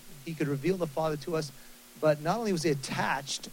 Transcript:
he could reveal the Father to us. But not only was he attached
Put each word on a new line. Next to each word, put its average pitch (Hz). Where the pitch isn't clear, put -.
he 165
could 156
reveal 143
the 170
Father 156
to 165
us. 156
But 151
not 180
only 220
was 160
he 165
attached 143